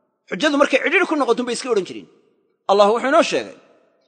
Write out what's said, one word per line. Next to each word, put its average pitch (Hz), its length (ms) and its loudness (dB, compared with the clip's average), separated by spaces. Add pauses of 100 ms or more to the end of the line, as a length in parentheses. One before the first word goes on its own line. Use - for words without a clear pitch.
(300)
Xujadu 285 280 -2
markay 277 240 2
cidhiidhi 320 240 0
ku 320 100 -2
noqoto 247 280 0
bay 240 100 -6
iska 254 160 -8
odhan 202 160 -2
jireen. 107 220 -14 (600)
Allah 202 220 4
wuxuu 233 180 -2
inoo 302 140 4
sheegay, 113 340 -4 (520)